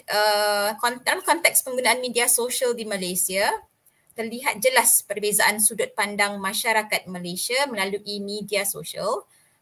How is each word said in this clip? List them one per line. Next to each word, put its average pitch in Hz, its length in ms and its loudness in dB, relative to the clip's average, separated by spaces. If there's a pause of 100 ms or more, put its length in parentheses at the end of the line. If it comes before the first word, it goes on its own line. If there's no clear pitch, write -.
(140)
uh, 208 640 2
kon-, 247 240 -2
dalam 311 240 0
konteks 330 400 2
penggunaan 247 400 2
media 240 240 2
sosial 240 480 0
di 226 80 -6
Malaysia, 190 640 -2 (680)
terlihat 233 400 -4
jelas 240 480 4
perbezaan 208 560 0
sudut 208 320 0
pandang 202 480 -2
masyarakat 214 640 0
Malaysia 185 640 -4
melalui 202 480 -4
media 202 480 -4
sosial. 202 600 -6 (340)